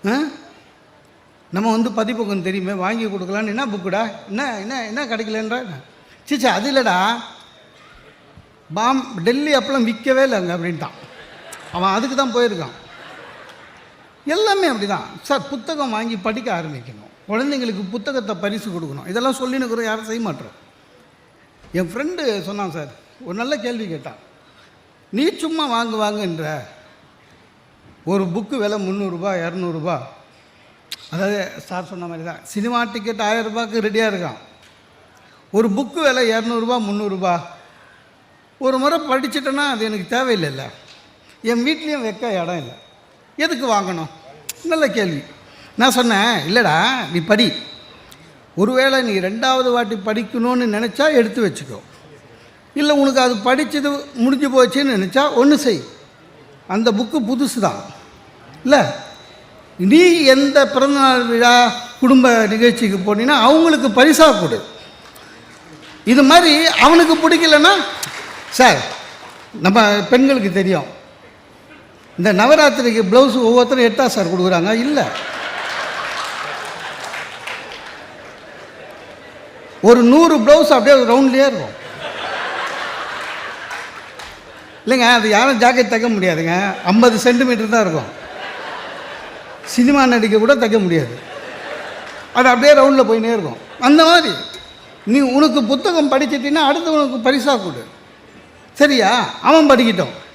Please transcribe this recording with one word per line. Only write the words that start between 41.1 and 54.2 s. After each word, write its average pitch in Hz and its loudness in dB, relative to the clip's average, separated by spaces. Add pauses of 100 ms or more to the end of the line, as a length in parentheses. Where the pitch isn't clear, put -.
என் 233 -2
வீட்லேயும் 302 -4
வைக்க 226 -8 (100)
இடம் 170 -6
இல்லை, 123 -14 (600)
எதுக்கு 285 -4
வாங்கணும்? 185 -4 (540)
நல்ல 320 -2
கேள்வி. 180 -4 (520)
நான் 247 2
சொன்னேன், 233 0 (160)
"இல்லைடா, 185 2 (360)
நீ 175 -2
படி, 208 0 (1040)
ஒருவேளை 254 2
நீ 226 -2
ரெண்டாவது 247 -2
வாட்டி 233 -2
படிக்கணும்னு 233 -2 (120)
நினச்சா 277 0
எடுத்து 233 2
வச்சுக்கோ, 131 -10 (960)
இல்லை 294 2
உனக்கு 269 2
அது 247 2
படிச்சது 262 -2 (240)
முடிஞ்சு 262 0